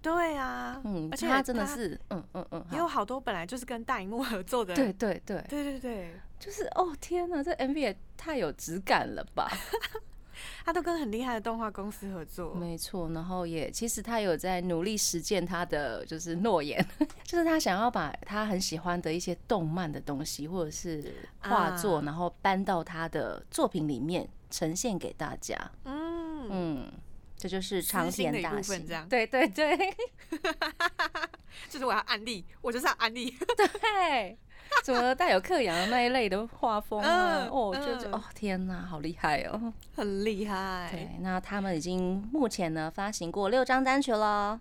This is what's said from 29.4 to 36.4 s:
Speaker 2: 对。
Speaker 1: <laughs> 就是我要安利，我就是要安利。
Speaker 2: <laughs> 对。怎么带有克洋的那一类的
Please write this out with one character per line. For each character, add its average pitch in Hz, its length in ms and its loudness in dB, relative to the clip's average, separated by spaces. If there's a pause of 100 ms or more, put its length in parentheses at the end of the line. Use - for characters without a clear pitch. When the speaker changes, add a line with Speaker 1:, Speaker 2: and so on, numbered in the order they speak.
Speaker 2:
对。 302 300 4 (540)
Speaker 1:
<laughs> 330 1400 -2
就 302 80 -10
是 262 80 -2
我 226 80 4
要 214 60 4
安 220 260 -2
利， 220 180 -4 (180)
我 240 100 -2
就 240 80 0
是 320 80 2
要 - 60 6
安 226 200 2
利。 247 180 -2 (160)
Speaker 2:
<laughs> 466 80 4
对。 370 840 4 (440)
怎 277 100 -2
么 247 220 4
带 339 180 4
有 190 80 8
克 320 220 4
洋 175 160 4
的 185 100 4
那 240 140 4
一 240 80 4
类 247 180 4
的 202 200 0